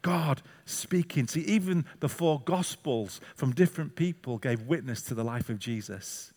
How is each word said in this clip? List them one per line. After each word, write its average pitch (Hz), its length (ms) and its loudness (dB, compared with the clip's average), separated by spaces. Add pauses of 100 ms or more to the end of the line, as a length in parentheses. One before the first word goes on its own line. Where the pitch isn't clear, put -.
God 165 380 2 (240)
speaking. 165 600 0
See, 160 140 -2
even 185 440 2 (160)
the 143 80 2
four 156 320 2
Gospels 135 800 0 (140)
from 131 180 0
different 165 420 2
people 160 420 -2
gave 117 260 0
witness 127 400 -2
to 123 120 -6
the 113 80 -2
life 117 260 -2
of 107 100 -4
Jesus. - 760 -8